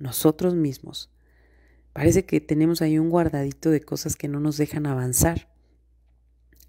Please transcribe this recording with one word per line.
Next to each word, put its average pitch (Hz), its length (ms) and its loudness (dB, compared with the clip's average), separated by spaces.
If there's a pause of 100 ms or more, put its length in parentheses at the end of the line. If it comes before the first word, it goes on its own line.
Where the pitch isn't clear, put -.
nosotros 156 540 0
mismos. - 580 -6 (840)
Parece 165 320 2
que 156 160 0
tenemos 160 400 0
ahí 156 180 2
un 160 100 0
guardadito 156 600 0
de 151 120 2
cosas 147 340 -8
que - 120 -10
no 143 120 -4
nos 147 180 -2
dejan 151 280 -2
avanzar, 131 640 0 (1200)